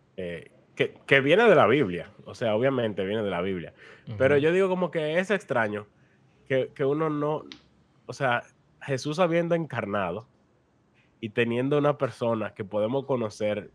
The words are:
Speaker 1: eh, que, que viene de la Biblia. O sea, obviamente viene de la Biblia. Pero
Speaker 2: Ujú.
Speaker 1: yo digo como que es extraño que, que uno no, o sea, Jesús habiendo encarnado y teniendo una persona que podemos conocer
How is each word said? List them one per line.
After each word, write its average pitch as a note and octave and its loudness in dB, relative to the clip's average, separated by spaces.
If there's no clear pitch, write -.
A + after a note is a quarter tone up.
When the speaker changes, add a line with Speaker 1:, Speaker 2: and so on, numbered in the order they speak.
Speaker 1:
eh, E2+ -10
que, - -2
que C#3 6
viene D#3+ 4
de G#3+ 8
la C3 8
Biblia. G2 0
O G2+ -16
sea, A2 -2
obviamente A2+ 0
viene G#2+ -2
de G2+ -2
la F2 -2
Biblia. F#2 -6
Pero C3+ 4
Speaker 2:
Ujú. C#3 4
Speaker 1:
yo D#3 2
digo F#3 2
como F3+ -2
que D#3 -2
es F#3 -2
extraño A2 -2
que, C3 0
que C#3+ -2
uno D3+ 0
no, D3 -2
o A#2+ -10
sea, B2 0
Jesús C#3+ -4
habiendo E3+ 2
encarnado G#2 -4
y A2+ -8
teniendo A#2+ 0
una D3 2
persona A#2 -2
que - -10
podemos G#2+ -2
conocer G#2 -4